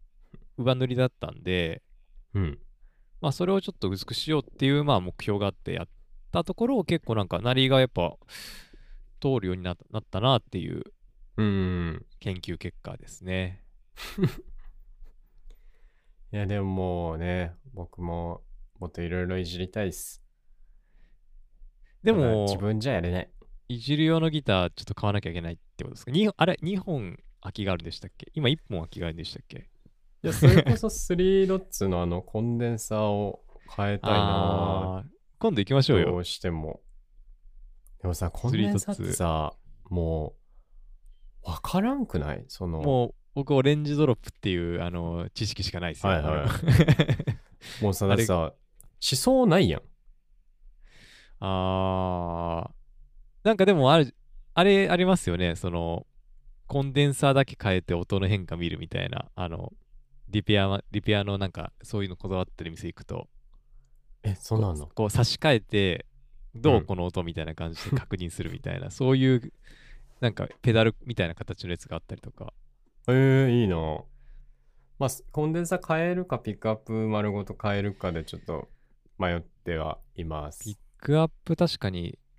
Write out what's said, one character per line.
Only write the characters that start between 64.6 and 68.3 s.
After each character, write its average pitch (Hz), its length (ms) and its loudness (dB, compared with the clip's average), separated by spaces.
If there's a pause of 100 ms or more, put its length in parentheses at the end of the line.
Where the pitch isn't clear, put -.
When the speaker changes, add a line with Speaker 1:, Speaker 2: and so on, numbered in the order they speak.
Speaker 2:
な 107 120 2
の？ 73 120 -8
Speaker 1:
こ - 60 -16
う、 - 20 -20
こ 110 120 0
う 104 40 0
差 - 140 4
し - 140 0
替 147 180 4
え 113 60 2
て、 98 440 0 (480)
「ど 131 200 4
う？ - 20 6
Speaker 2:
う - 60 6
ん。 - 40 -6
Speaker 1:
こ 98 100 -4
の 90 100 -2
音」 90 180 -4
み 85 100 -8
た 82 80 -6
い 78 60 -4
な 80 80 -10
感 82 180 -8
じ - 160 -10
で 139 80 0
確 - 200 -6
認 87 120 -6
す 87 140 -10